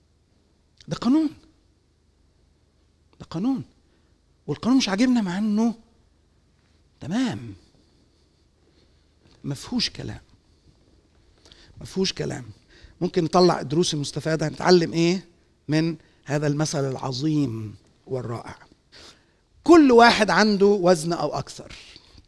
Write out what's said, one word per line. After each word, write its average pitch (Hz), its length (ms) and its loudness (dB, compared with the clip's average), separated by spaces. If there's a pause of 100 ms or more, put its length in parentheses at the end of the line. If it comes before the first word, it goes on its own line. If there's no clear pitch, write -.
(880)
ده 156 80 -8
قانون. 285 340 0 (1900)
ده - 100 -20
قانون. 220 340 -4 (840)
والقانون 208 300 0
مش 226 120 0
عاجبنا، 240 320 2
مع 185 160 -4
إنه 214 380 0 (1200)
تمام. 131 540 -6 (1900)
ما 139 120 -8
فيهوش - 340 -6
كلام. - 320 -14 (1600)
ما - 60 -16
فيهوش 190 280 -4
كلام. 143 320 -10 (560)
ممكن 170 220 -2
نطلع 170 360 2
الدروس 147 340 -2
المستفادة، 156 540 -4
هنتعلم 175 460 2
إيه 170 340 0 (400)
من 160 280 -2 (340)
هذا 147 180 -2
المثل 143 440 -4
العظيم 127 840 -4 (320)
والرائع. 120 480 -10 (1080)
كل 302 280 8
واحد 233 380 6
عنده 196 360 4
وزن 175 480 2
أو 147 240 -6
أكثر، - 380 -14 (520)